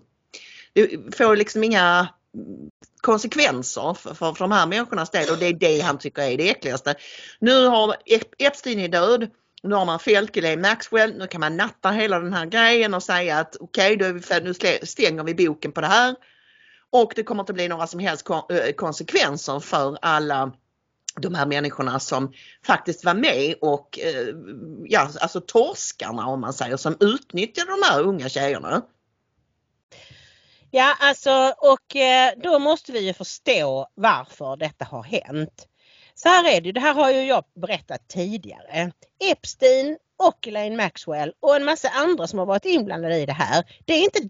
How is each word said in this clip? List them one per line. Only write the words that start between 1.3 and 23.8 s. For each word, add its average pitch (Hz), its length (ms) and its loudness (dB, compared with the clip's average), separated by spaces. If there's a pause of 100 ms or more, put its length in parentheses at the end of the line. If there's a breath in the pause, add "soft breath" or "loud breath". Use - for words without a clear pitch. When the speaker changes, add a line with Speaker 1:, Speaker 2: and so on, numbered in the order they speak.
Speaker 1:
liksom 208 280 -2
inga 180 440 2 (920)
konsekvenser 196 960 -2
för, - 200 -16
för, 165 180 -4
för 185 120 -6
de 190 80 0
här 185 140 4
människornas 196 440 -4
del, 160 200 0
och 165 80 -2
det 175 80 0
är 175 60 2
det 160 280 2
han 147 180 -2
tycker 143 240 -8
är 127 140 -2
det 165 140 0
äckligaste. 143 440 -4 (440 loud breath)
Nu 254 280 6
har 220 300 2 (100)
Ep-, - 320 0
Epstein 269 420 -2
är 180 80 -2
död, 214 420 2 (320)
nu 202 120 -2
har 196 100 2
man 165 140 -2
fällt 208 340 2
Ghislaine 160 280 -2
Maxwell, 220 580 0
nu 185 80 -10
kan 175 140 -10
man 156 160 -2
natta 190 340 -2
hela 208 300 0
den 180 120 -6
här 170 140 -4
grejen 226 480 4
och 175 80 -4
säga 175 360 -2
att - 220 -4
okej, 196 360 2
då 190 80 0
är 185 80 -2
vi 175 80 -10
färd-, 175 240 -2
nu 180 80 -4
slä-, 175 340 -2
stänger 160 360 0
vi 165 120 -4
boken 151 380 0
på 170 80 -6
det 156 60 -2
här. 240 280 4 (760 soft breath)
Och 233 260 4
det 220 60 -2
kommer 214 200 -4
inte 202 100 -8
bli 180 160 -4
några 165 180 -4
som 175 140 -8
helst 180 240 -4
kon-, 165 260 -4
eh, 147 220 0
konsekvenser 156 880 -4
för 147 420 -2
alla 147 500 0 (680)
de 175 140 -4
här 143 120 0
människorna 139 540 -2
som 135 320 -4 (340 loud breath)
faktiskt - 380 -2
var 175 100 2
med 165 460 0
och, 143 380 -2